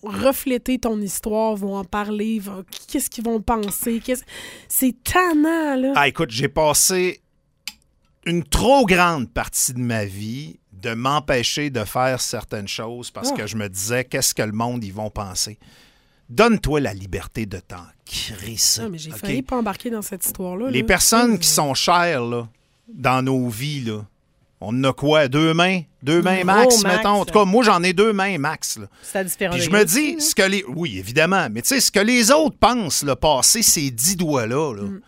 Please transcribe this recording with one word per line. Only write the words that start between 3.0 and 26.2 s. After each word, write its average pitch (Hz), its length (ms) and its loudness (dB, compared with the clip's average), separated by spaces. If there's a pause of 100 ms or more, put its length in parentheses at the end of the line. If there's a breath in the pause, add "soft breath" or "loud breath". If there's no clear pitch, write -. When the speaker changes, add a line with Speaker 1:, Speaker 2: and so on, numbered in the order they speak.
Speaker 1:
qu'ils - 140 -10
vont 226 160 -2
penser, 220 640 -2
qu'est-ce, 254 200 -4 (440 loud breath)
c'est - 360 0
tannant, 320 720 2
là. 262 200 -2
Speaker 2:
Ah, 143 120 4
écoute, 147 240 -2
j'ai 131 160 -2
passé 160 760 0 (1040)
une 170 180 0
trop 247 420 4
grande 170 460 2
partie - 420 -4
de 123 60 -6
ma 117 260 -2
vie 110 540 -12 (140)
de 107 220 -8
m'empêcher 143 720 -2
de 120 140 -4
faire 127 380 -2
certaines 104 460 -8
choses 117 440 -10
parce 107 200 -6
Speaker 1:
Ah. 269 60 -4
Speaker 2:
que 107 100 -6
je 98 80 -8
me 104 140 -4
disais, « 104 400 -4
Qu'est-ce - 240 -2
que - 100 -4
le 107 100 -4
monde, 120 300 -4
ils 98 100 -12
vont 107 180 -8
penser ? » 101 480 -8 (680 soft breath)
Donne-toi 151 500 2
la 117 140 -2
liberté 98 520 -8
de 98 140 -10
t'en 87 260 -16 (200)
crisser, 110 800 -4
Speaker 1:
Ah, 220 40 -8
mais 170 80 -10
j'ai 156 140 -14
Speaker 2:
ok ? - 60 -12
Speaker 1:
failli 208 240 -4
pas 262 160 -4
embarquer 220 320 -4
dans 226 140 -6
cette - 220 -8
histoire-là, 185 440 -6
Speaker 2:
Les 240 120 0
Speaker 1:
là. 226 60 -4
Speaker 2:
personnes 226 460 4
Speaker 1:
Euh. 196 40 2
Speaker 2:
qui 170 100 0
sont 147 260 2
chères, 170 500 2
là, 117 240 -4 (400)
dans 131 360 0
nos 131 260 0
vies, 135 320 -6
là, 107 240 -6 (560)
on 95 80 -10 (100)
en 135 100 2
a 127 40 2
quoi ? 151 340 4
Deux 156 260 2
mains ? 180 280 2 (220)
Deux 156 180 2